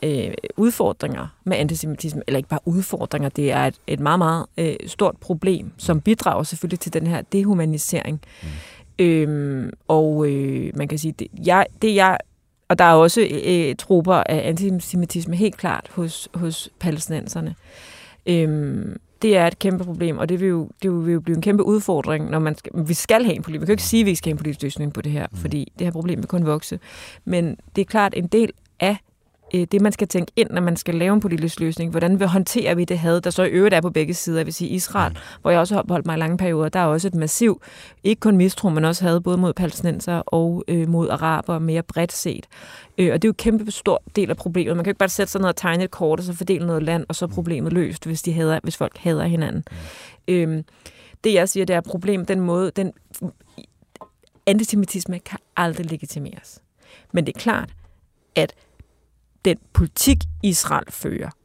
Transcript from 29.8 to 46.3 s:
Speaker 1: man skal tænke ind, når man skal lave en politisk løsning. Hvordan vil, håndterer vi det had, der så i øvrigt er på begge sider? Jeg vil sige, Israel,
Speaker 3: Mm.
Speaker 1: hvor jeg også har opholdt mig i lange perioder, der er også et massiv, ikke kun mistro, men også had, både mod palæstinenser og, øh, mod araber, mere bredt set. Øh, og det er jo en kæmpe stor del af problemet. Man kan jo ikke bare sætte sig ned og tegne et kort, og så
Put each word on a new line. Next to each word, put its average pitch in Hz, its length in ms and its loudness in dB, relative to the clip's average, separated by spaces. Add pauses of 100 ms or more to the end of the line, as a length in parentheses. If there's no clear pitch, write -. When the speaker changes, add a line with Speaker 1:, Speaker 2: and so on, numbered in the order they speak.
Speaker 1:
man 208 120 6
skal 202 160 -2
tænke 175 280 -2
ind, 226 140 2
når 175 120 -2
man 170 140 2
skal - 180 -4
lave 175 200 2
en 214 60 6
politisk 165 400 -2
løsning. 165 300 -2
Hvordan 170 300 2
vil, 196 60 2
håndterer 180 480 2
vi 175 100 2
det 175 140 -2
had, 170 220 2
der 175 100 -2
så 175 120 2
i 185 60 4
øvrigt 196 260 4
er 165 60 4
på 175 100 -2
begge 160 240 0
sider? 165 240 -4
Jeg 160 80 -2
vil 160 80 -8
sige, - 160 -6
Israel, 180 420 -2
Speaker 3:
Mm. 85 60 -12 (240)
Speaker 1:
hvor - 80 2
jeg 170 100 6
også 190 140 0
har 196 80 2
opholdt 170 240 -2
mig 160 100 -2
i - 20 -2
lange 165 200 0
perioder, 160 300 0
der 185 120 -2
er 175 40 4
også 165 240 2
et 180 60 -6
massiv, 175 480 2 (420)
ikke 214 160 2
kun 214 160 6
mistro, 185 320 4
men 156 160 2
også 170 200 0
had, 175 160 2
både 175 180 0
mod 180 140 2
palæstinenser 175 600 -2 (120)
og, 170 420 0
øh, 165 200 0
mod 165 200 2
araber, 160 500 -2
mere 160 240 -2
bredt 170 300 -2
set. - 340 -8 (520)
Øh, 180 140 4
og 160 100 0
det 220 60 4
er - 0 -
jo 220 40 2
en - 20 0 (240)
kæmpe 214 120 -6
stor - 320 0 (140)
del 190 140 0
af - 60 -2
problemet. 170 400 -2
Man 170 80 -2
kan 196 60 -2
jo - 20 -2
ikke - 60 -6
bare 190 100 2
sætte 196 240 -2
sig 196 80 -2
ned 190 80 2
og 170 80 0
tegne 185 280 0
et 185 60 -6
kort, 156 280 0
og 175 60 -6
så 180 80 -6